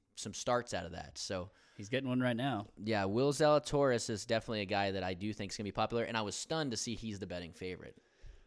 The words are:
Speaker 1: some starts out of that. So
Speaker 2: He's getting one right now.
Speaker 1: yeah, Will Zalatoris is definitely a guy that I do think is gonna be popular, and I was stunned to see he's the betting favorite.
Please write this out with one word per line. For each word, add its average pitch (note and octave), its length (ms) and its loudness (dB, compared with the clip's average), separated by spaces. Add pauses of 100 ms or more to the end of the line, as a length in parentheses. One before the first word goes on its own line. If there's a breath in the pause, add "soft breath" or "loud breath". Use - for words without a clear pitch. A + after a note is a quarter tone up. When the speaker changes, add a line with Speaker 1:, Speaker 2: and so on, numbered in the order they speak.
(160)
Speaker 1:
some G#2 180 -8
starts B2 400 0
out F2 120 -2
of E2+ 80 -8
that. - 240 -10
So F#2 340 -4 (260 soft breath)
Speaker 2:
He's G2+ 100 -10
getting B2+ 220 0
one B2+ 100 2
right B2 160 2
now. A#2+ 320 -2 (160)
Speaker 1:
yeah, G#2+ 220 2
Will B2 260 4
Zalatoris C#3+ 800 4
is G#2+ 160 -4
definitely A2+ 360 0
a G2 40 0
guy G2+ 260 2
that F#2+ 120 0
I F#2 100 -2
do G2+ 180 -4
think G2 220 -6
is - 40 -8
gonna G#2+ 100 -4
be F#2+ 40 -4
popular, A2+ 320 0
and A#2 140 -2
I A2 40 2
was G#2 140 -4
stunned D#3 360 -2
to G#2+ 60 -2
see A2+ 180 -2
he's G#2 240 -6
the G2 80 -6
betting F2 260 -8
favorite. - 420 -10 (520 soft breath)